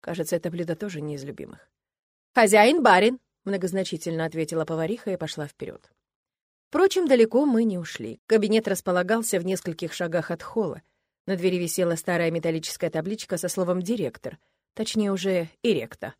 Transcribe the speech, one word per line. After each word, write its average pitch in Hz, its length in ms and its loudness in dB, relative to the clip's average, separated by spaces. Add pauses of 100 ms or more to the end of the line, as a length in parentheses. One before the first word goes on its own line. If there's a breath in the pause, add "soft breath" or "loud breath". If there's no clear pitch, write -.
Кажется, 170 340 -4
это 165 160 -4
блюдо 170 240 -6
тоже 180 240 -10
не 151 160 -8
из 135 80 -12
любимых. - 460 -16 (680)
«Хозяин 226 480 8
барин», — 214 360 8 (260)
многозначительно 180 800 -4
ответила 160 400 -4
повариха 165 460 -4
и 180 60 -2
пошла 156 300 -8
вперёд. - 420 -16 (800)
Впрочем, 370 400 2
далеко 247 380 6
мы 233 180 2
не 202 140 0
ушли. 113 480 -10
Кабинет 220 420 2
располагался 190 720 -2
в 170 60 -4
нескольких 180 480 -6
шагах 175 380 -4
от 170 120 -6
холла. 180 380 -4 (440)
На 190 120 -2
двери 180 180 0
висела 170 400 0
старая 170 360 0
металлическая 165 580 -4
табличка 175 480 -4
со 180 100 -6
словом 180 340 -2
«директор». 170 560 -6 (360)
Точнее, 214 380 -2
уже 185 360 -2 (140)
«иректа». 127 580 -2